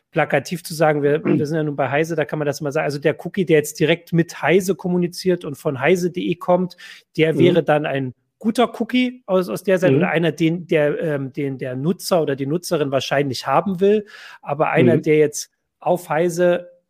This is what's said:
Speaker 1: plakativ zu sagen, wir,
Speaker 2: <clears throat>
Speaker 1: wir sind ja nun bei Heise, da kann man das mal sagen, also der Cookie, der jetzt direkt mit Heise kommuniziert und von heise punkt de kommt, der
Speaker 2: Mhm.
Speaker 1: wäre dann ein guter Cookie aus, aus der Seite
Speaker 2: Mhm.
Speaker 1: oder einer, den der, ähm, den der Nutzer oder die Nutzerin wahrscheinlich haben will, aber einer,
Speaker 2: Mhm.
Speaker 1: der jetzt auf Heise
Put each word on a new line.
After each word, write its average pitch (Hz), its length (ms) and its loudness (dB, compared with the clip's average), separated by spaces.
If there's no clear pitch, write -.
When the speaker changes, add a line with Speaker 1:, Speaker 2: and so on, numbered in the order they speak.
Speaker 1:
plakativ 156 520 -2
zu - 120 -12
sagen, 151 280 2
wir, 147 220 0
Speaker 2:
<clears throat> 196 140 2
Speaker 1:
wir 151 80 -2
sind 151 100 -4
ja 156 80 0
nun 147 120 -4
bei 139 140 -2
Heise, 160 260 0
da 151 80 0
kann 156 140 -6
man 151 80 -4
das 143 140 -4
mal 147 120 -4
sagen, 156 120 -2
also 147 140 -4
der 143 260 0
Cookie, 180 220 -4
der 156 120 4
jetzt - 220 -2
direkt 160 320 0
mit 165 300 0
Heise 180 320 2
kommuniziert 180 720 -2
und 147 120 -10
von 139 240 -4
heise 175 280 2
punkt 151 80 -10
de 185 200 -2
kommt, 180 400 0
der 156 180 2
Speaker 2:
Mhm. 139 40 0
Speaker 1:
wäre 170 240 6
dann 151 240 0
ein 135 260 -4
guter 226 420 0
Cookie 254 460 -2
aus, 185 220 0
aus 202 140 -6
der 190 160 2
Seite 165 140 4
Speaker 2:
Mhm. 135 60 4
Speaker 1:
oder 170 120 0
einer, 160 220 0
den 165 340 -2
der, 151 340 0
ähm, 143 320 -4
den 139 260 -6
der 127 180 -8
Nutzer 170 440 0
oder 143 160 -2
die 135 100 -6
Nutzerin 147 440 -2
wahrscheinlich 139 560 -2
haben 175 340 0
will, 208 260 2
aber 151 280 -2
einer, 165 260 4
Speaker 2:
Mhm. 147 60 0
Speaker 1:
der 151 160 4
jetzt 147 320 0
auf 175 300 -2
Heise 175 580 0